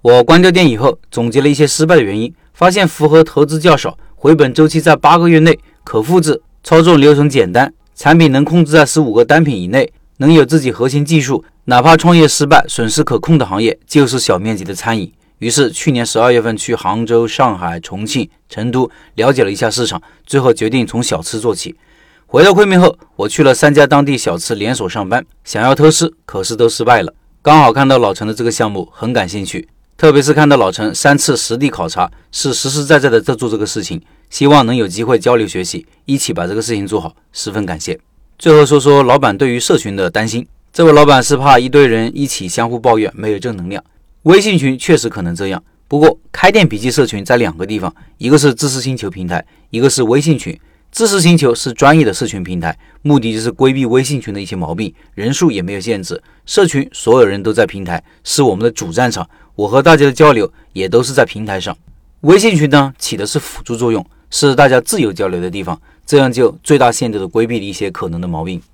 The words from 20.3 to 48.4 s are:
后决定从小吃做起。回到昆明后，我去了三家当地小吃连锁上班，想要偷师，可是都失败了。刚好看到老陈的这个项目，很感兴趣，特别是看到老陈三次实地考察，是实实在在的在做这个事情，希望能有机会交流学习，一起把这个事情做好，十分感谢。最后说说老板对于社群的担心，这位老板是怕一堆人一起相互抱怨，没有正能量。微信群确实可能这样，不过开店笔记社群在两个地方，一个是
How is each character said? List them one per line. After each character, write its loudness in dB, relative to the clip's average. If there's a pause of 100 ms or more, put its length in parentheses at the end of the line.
后 2
决 -2
定 -2
从 -6
小 -6
吃 -10
做 -2
起。 -12 (500)
回 2
到 4
昆 4
明 4
后， 4 (200)
我 -4
去 -2
了 4
三 2
家 4
当 2
地 -2
小 -4
吃 -6
连 -4
锁 -6
上 -8
班， -2 (200)
想 -6
要 2
偷 4
师， -2 (120)
可 -10
是 -8
都 2
失 -4
败 4
了。 -8 (260)
刚 4
好 4
看 0
到 4
老 0
陈 -8
的 -6
这 -8
个 -2
项 -4
目， -10
很 -8
感 -4
兴 -10
趣， -12 (280)
特 4
别 4
是 0
看 4
到 4
老 0
陈 -6
三 2
次 -2
实 -6
地 -2
考 -8
察， -4 (220)
是 -6
实 -6
实 -4
在 2
在 2
的 4
在 -4
做 -6
这 -4
个 -4
事 -8
情， -12 (260)
希 -2
望 4
能 -2
有 -2
机 -8
会 0
交 2
流 0
学 -8
习， -12 (180)
一 -2
起 -6
把 -4
这 -6
个 -4
事 -4
情 -6
做 -4
好， -14 (180)
十 -10
分 -6
感 -10
谢。 -10 (400)
最 2
后 8
说 2
说 4
老 4
板 0
对 0
于 -4
社 0
群 -8
的 -4
担 -4
心， -8 (280)
这 0
位 6
老 6
板 4
是 0
怕 4
一 -6
堆 4
人 -2
一 -6
起 -10
相 -4
互 -6
抱 2
怨， -2
没 -8
有 -4
正 -10
能 -12
量。 -12 (420)
微 6
信 0
群 -2
确 0
实 -4
可 -8
能 -6
这 -6
样， -8 (240)
不 -4
过 4 (120)
开 0
店 4
笔 -6
记 -4
社 0
群 -10
在 0
两 -4
个 -10
地 -8
方， -8 (240)
一 -6
个 4
是 4